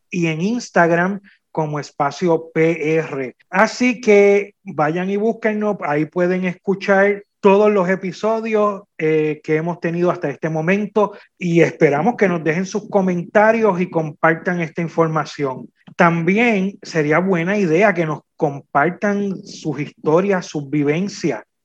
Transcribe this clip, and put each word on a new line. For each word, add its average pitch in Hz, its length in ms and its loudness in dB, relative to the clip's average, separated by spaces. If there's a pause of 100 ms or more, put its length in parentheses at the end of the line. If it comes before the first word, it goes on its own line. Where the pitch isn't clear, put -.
(100)
y 170 160 -2
en 156 140 -2
Instagram 190 800 0 (320)
como 151 260 -4
Espacio 160 720 -2
P 160 440 2
R. 139 400 -4 (120)
Así 220 520 0
que 202 540 2 (100)
vayan 170 460 -2
y 202 60 -2
búsquennos, 214 640 -2
ahí 151 240 -2
pueden 180 380 -2
escuchar 196 800 0 (180)
todos 208 300 6
los 185 160 0
episodios, 208 920 -2 (160)
eh, 156 440 0
que 156 140 -2
hemos 170 240 -4
tenido 175 300 0
hasta - 180 -4
este 156 220 -6
momento 196 640 0 (260)
y 170 240 4
esperamos 156 540 2
que 202 120 2
nos 170 160 -2
dejen 165 220 -2
sus 202 240 -8
comentarios 202 920 2
y 185 80 -2
compartan 165 720 -2
esta 170 220 -6
información. 156 880 -2 (260)
También 190 840 2
sería 156 360 0
buena 180 380 0
idea 190 380 2
que 170 100 -2
nos 156 160 -6 (160)
compartan 175 1080 -2
sus - 380 -10
historias, 175 640 0
sus 143 240 -10
vivencias, 147 720 -2 (220)